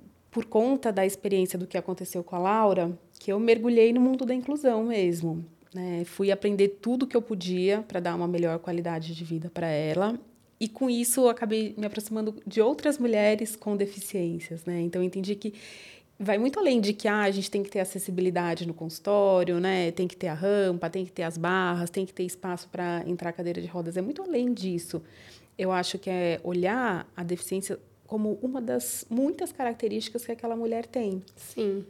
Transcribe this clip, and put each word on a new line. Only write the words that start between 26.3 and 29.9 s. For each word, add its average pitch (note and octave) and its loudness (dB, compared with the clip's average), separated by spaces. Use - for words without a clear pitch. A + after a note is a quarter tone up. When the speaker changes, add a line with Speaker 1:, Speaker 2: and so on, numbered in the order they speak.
Speaker 1:
olhar F#3 0
a F#3 -8
deficiência F#3 -4
como G#3+ -2
uma B3+ -4
das A#3+ -4
muitas C#4 -2
características A#3 -4